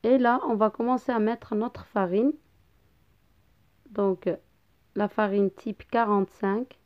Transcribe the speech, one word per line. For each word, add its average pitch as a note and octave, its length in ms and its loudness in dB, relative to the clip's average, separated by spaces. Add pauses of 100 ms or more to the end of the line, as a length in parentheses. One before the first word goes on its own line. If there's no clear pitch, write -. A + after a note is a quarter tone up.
Et B3+ 140 4
là, A#3+ 280 2
on A#3 80 0
va G#3+ 160 2
commencer B3 400 -2
à A#3 80 0
mettre A3 380 -2
notre A#3 300 -6
farine. G#3 460 0 (1600)
Donc, G3 380 -2
euh, E3 80 -2 (580)
la G3+ 140 -2
farine G3+ 420 0
type - 400 -12
quarante-cinq. G#3 960 -2